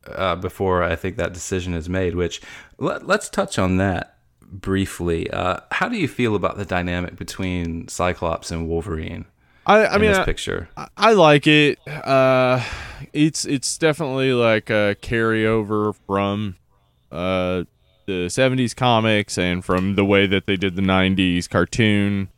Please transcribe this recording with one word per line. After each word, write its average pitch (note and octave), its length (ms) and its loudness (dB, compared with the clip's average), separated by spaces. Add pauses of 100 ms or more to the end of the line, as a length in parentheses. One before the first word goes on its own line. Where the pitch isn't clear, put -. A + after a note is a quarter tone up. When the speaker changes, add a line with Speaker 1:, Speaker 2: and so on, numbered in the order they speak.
Speaker 1:
uh, F2 300 -2
before F2+ 460 0
I E2+ 140 0
think F2+ 200 -6
that F2+ 160 -4
decision F2+ 400 -6
is E2+ 160 -6
made, F2+ 260 0
which F2 280 -4 (340)
let, - 300 -6
let's G#3 240 -2
touch - 280 -4
on F#2 200 2
that F#2+ 400 -2 (240)
briefly. F#2 880 -4
Uh, F2+ 300 -2 (100)
how - 180 -2
do A#3+ 80 -4
you F3+ 100 -2
feel A#2 280 -2
about F#2+ 240 -2
the G2+ 80 -6
dynamic F2+ 500 -4
between F2 720 -6
Cyclops F2 640 -4
and E2 180 -6
Wolverine E2 560 -6 (400)
Speaker 2:
I, G3+ 220 6
I - 80 -2
Speaker 1:
in G#3 80 4
Speaker 2:
mean, G#3+ 80 4
Speaker 1:
this G3 80 4
Speaker 2:
I, F#3 80 0
Speaker 1:
picture? - 500 -4
Speaker 2:
I, D2 120 -12 (100)
I A3 160 6
like D3+ 320 6
it. D3+ 320 4 (100)
Uh, C3 760 2 (520)
it's, D3+ 320 0
it's - 320 -4
definitely C3+ 560 0
like A2+ 340 2
a G#2 320 2
carryover A2 920 0 (120)
from, G2+ 500 -2 (540)
uh, F2+ 540 -2 (420)
the F2+ 220 -2
seventies B2+ 460 0
comics A2 640 2
and F2+ 260 0
from F#2 300 0
the G2+ 100 4
way G2+ 220 4
that F#2+ 200 0
they G2+ 100 0
did F2+ 200 -2
the G2 60 -2
nineties F#2 680 2
cartoon G2+ 880 0